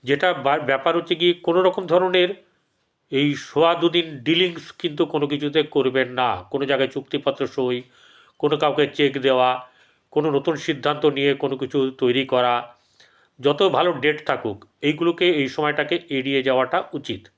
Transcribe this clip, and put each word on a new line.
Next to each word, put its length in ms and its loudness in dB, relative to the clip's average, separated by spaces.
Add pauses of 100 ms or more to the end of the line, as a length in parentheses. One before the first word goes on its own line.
যেটা 240 2 (160)
বা-, 260 2
ব্যাপার 280 2
হচ্ছে 160 -2
কি, 140 2 (180)
কোনো 160 2
রকম 240 2
ধরনের 440 2 (840)
এই 160 2 (200)
সোয়া 260 4
দুদিন 320 0 (180)
ডিলিংস 400 0 (160)
কিন্তু 260 -4
কোনো 260 -2
কিছুতে 280 -2 (140)
করবেন 340 2 (100)
না। 100 2 (220)
কোনো 160 -4
জায়গায় 280 0
চুক্তিপত্র 520 -4
সই, 320 -4 (640)
কোনো 160 2
কাউকে 280 2 (120)
চেক 160 2 (140)
দেওয়া, 240 4 (600)
কোনো 180 0
নতুন 260 0
সিদ্ধান্ত 460 -4 (140)
নিয়ে 180 2
কোনো 220 -4
কিছু 220 -4 (240)
তৈরি 240 2
করা, 280 2 (880)
যত 200 2 (160)
ভালো 140 4 (120)
ডেট 240 2
থাকুক, 320 -4 (240)
এইগুলোকে 440 0 (140)
এই 80 0
সময়টাকে 480 -2 (140)
এড়িয়ে 320 -2
যাওয়াটা 360 2 (140)
উচিত। 300 -10 (160)